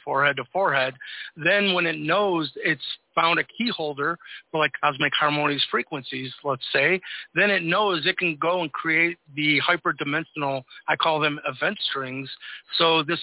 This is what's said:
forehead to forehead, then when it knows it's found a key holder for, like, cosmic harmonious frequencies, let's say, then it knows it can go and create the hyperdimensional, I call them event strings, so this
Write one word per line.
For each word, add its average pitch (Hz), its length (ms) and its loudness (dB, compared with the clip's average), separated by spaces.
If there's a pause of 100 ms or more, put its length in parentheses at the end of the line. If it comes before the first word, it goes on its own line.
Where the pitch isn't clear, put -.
forehead 139 340 2
to 131 140 -4
forehead, 139 440 2 (420)
then 190 380 2
when 175 100 2
it 165 140 -2
knows 165 580 2
it's - 260 -2 (320)
found 165 240 2
a 156 60 0
key - 320 -4
holder 151 420 -2 (320)
for, 160 100 0
like, 147 120 2 (100)
cosmic 143 320 2
harmonious 147 560 2
frequencies, 135 600 -4 (100)
let's 139 300 -2
say, 147 260 4 (360)
then 196 160 4
it 190 120 2
knows 175 440 2
it 185 100 2
can 175 200 -2
go 170 260 0
and 156 100 -4
create 165 460 0 (160)
the 151 260 2
hyperdimensional, 147 1000 -2 (260)
I 151 80 0
call 156 240 2
them 151 260 0
event 151 320 -4 (120)
strings, 131 400 -8 (480)
so 165 240 4
this 156 200 -2